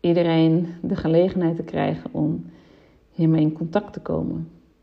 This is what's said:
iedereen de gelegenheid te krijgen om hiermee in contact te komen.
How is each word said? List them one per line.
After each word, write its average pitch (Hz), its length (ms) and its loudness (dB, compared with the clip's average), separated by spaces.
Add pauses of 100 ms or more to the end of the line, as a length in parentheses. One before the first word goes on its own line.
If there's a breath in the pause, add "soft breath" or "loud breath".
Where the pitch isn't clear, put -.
iedereen 165 800 2
de - 140 -4
gelegenheid 165 600 2
te 165 60 -6
krijgen 151 500 -4
om 160 320 -4 (640 loud breath)
hiermee 160 300 2
in 156 120 2
contact 170 400 -4
te - 80 -12
komen. - 500 -6 (320)